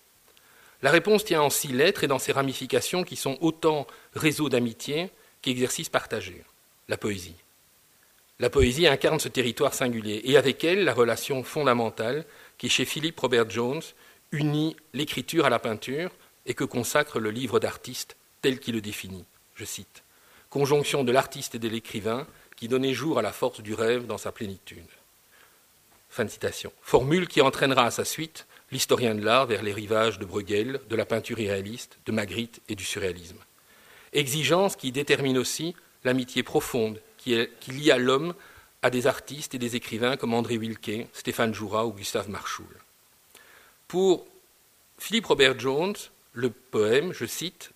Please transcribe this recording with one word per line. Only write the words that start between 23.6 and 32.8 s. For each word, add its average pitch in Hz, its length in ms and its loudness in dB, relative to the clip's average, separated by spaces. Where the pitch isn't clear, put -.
rêve 117 340 0
dans 107 100 -4
sa 95 140 -8
plénitude. » 92 560 -12
Fin - 140 -4
de 104 60 -4
citation. - 420 -8
Formule 151 460 2
qui - 140 2
entraînera 135 420 4
à 117 80 4
sa - 140 -4
suite - 420 -8
l'historien 120 420 2
de 104 120 -2
l'art 123 200 6
vers 107 160 0
les 104 120 -2
rivages 110 460 0
de 104 60 -8
Bruegel, 104 640 -2
de 113 80 -4
la 107 100 0
peinture 110 360 -4
irréaliste, 101 640 -6
de - 80 -2
Magritte 110 560 -4
et 110 60 -6
du 95 100 -10